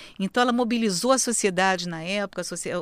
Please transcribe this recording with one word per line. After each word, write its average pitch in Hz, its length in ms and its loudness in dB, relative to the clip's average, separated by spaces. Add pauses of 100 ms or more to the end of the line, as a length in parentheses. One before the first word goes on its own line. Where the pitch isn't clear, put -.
(200)
Então, 190 240 2
ela 254 100 2
mobilizou 226 580 2
a 262 60 4
sociedade 190 720 0
na 160 140 -6
época, 196 380 -4
a - 20 -4
socia-, 175 380 -6